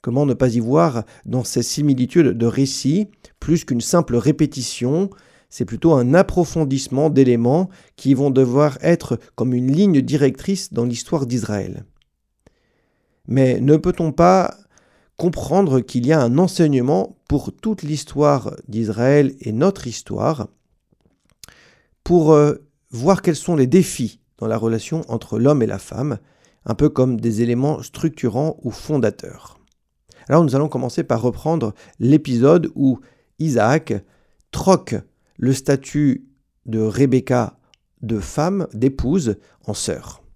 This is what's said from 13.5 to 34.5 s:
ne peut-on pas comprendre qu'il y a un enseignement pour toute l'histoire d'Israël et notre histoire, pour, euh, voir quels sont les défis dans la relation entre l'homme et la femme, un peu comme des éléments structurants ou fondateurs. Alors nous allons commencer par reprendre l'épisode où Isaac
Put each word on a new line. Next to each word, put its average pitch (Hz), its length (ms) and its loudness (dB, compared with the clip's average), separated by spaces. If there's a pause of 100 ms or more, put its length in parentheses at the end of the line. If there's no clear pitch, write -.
ne 143 160 4
peut-on 165 360 -2
pas 180 440 4 (640)
comprendre 165 600 0
qu'il 120 260 -4
y 147 60 2
a 156 100 4
un 120 160 2
enseignement 160 800 0 (100)
pour - 240 -2
toute 220 300 -6
l'histoire 143 720 -2 (140)
d'Israël 120 720 2
et 110 120 -6
notre 170 340 0
histoire, 117 640 -4 (1600)
pour, 160 280 4
euh, 147 220 6 (360)
voir 143 300 0
quels 165 160 0
sont 175 200 -2
les 131 100 4
défis 135 540 0 (180)
dans 113 80 -8
la 110 100 -2
relation 113 520 -4
entre 113 300 -6
l'homme 135 240 4
et - 40 2
la 101 140 -6
femme, 135 380 -8 (460)
un - 100 -4
peu 147 140 2
comme 127 320 0
des 113 220 -2
éléments 123 400 -2
structurants 143 800 -4
ou 120 80 -6
fondateurs. - 880 -6 (680)
Alors 160 160 4
nous 131 100 0
allons 147 140 0
commencer 127 340 -6
par 113 180 -2
reprendre 123 540 -2 (240)
l'épisode 139 800 4
où 135 240 0 (400)
Isaac 139 520 0 (600)